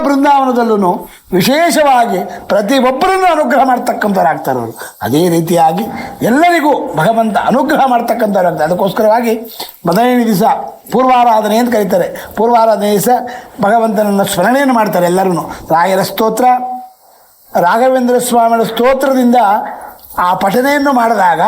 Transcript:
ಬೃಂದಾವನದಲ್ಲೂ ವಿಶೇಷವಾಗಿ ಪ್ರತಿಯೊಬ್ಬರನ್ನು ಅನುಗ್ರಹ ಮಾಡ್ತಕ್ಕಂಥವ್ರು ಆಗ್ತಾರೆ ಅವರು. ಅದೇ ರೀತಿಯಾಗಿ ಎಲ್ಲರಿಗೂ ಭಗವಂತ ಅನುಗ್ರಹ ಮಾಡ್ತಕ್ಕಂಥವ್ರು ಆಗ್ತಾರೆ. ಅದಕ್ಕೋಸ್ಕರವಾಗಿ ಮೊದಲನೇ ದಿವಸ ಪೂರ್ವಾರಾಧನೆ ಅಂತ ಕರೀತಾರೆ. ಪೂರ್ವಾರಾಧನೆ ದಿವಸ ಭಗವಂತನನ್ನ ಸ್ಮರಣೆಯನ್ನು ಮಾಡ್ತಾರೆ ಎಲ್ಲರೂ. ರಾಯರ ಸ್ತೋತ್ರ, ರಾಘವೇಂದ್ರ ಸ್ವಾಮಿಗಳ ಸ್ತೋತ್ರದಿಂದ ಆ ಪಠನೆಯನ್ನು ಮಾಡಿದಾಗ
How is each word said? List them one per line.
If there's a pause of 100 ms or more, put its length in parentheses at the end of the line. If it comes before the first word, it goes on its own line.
ಬೃಂದಾವನದಲ್ಲೂ (240)
ವಿಶೇಷವಾಗಿ (280)
ಪ್ರತಿಯೊಬ್ಬರನ್ನು
ಅನುಗ್ರಹ
ಮಾಡ್ತಕ್ಕಂಥವ್ರು
ಆಗ್ತಾರೆ
ಅವರು.
ಅದೇ
ರೀತಿಯಾಗಿ (380)
ಎಲ್ಲರಿಗೂ
ಭಗವಂತ
ಅನುಗ್ರಹ
ಮಾಡ್ತಕ್ಕಂಥವ್ರು
ಆಗ್ತಾರೆ.
ಅದಕ್ಕೋಸ್ಕರವಾಗಿ (460)
ಮೊದಲನೇ
ದಿವಸ (500)
ಪೂರ್ವಾರಾಧನೆ
ಅಂತ
ಕರೀತಾರೆ. (100)
ಪೂರ್ವಾರಾಧನೆ
ದಿವಸ (520)
ಭಗವಂತನನ್ನ
ಸ್ಮರಣೆಯನ್ನು
ಮಾಡ್ತಾರೆ
ಎಲ್ಲರೂ. (380)
ರಾಯರ
ಸ್ತೋತ್ರ, (1160)
ರಾಘವೇಂದ್ರ
ಸ್ವಾಮಿಗಳ
ಸ್ತೋತ್ರದಿಂದ (840)
ಆ
ಪಠನೆಯನ್ನು
ಮಾಡಿದಾಗ